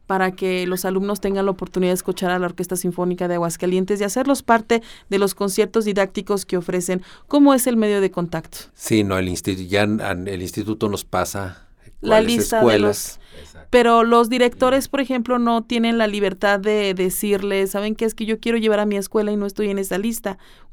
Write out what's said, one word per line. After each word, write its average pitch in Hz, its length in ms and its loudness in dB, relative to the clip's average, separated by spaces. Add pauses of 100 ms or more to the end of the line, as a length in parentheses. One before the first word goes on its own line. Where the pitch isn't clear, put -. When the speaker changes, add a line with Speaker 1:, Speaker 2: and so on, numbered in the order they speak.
Speaker 1:
para 190 240 0
que 185 340 -2
los 180 180 -4
alumnos 196 380 -2
tengan 196 240 0
la 196 60 0
oportunidad 180 400 -2
de 185 60 0
escuchar 185 340 -4
a 180 80 0
la 180 80 -2
Orquesta 180 280 -6
Sinfónica 180 520 -2
de 175 80 -2
Aguascalientes 180 680 -2
y - 20 -2
hacerlos 262 380 0
parte 226 400 2 (300)
de 202 80 2
los 196 160 0
conciertos 202 500 0
didácticos 196 640 -2
que 185 100 -2
ofrecen. 180 460 -2 (240)
¿Cómo 285 260 6
es 262 140 2
el 240 100 2
medio 208 240 2
de 190 80 2
contacto? 170 480 -6 (160)
Speaker 2:
Sí, 110 300 2
no, 98 160 0
el 92 100 -2
institu-, 92 380 -4
ya 101 160 2
an-, 101 440 -2
el 95 140 -6
instituto 104 480 -4
nos 98 160 -6
pasa 92 600 -6 (340)
Speaker 1:
La - 140 2
Speaker 2:
cuáles 226 220 4
Speaker 1:
lista 214 180 0
de 220 60 4
Speaker 2:
escuelas. 220 260 6
Speaker 1:
los - 320 -4 (200)
Speaker 2:
Exacto. - 300 -20
Speaker 1:
Pero 233 340 6
los 233 260 4
directores, 254 580 2
por 277 120 -4
ejemplo, 247 380 -2
no 233 260 0
tienen 233 360 0
la 220 80 2
libertad 202 520 0
de 208 360 0
decirles, 196 760 0
"¿Saben 208 260 -4
qué? 226 100 -4
Es 220 100 -2
que 220 100 -8
yo 220 140 -2
quiero 233 180 -2
llevar 214 220 2
a 208 80 2
mi 208 100 -2
escuela 208 340 -2
y 208 60 -2
no 202 80 -2
estoy 202 240 -4
en 196 80 -2
esa 190 220 -4
lista. 208 400 -6 (340)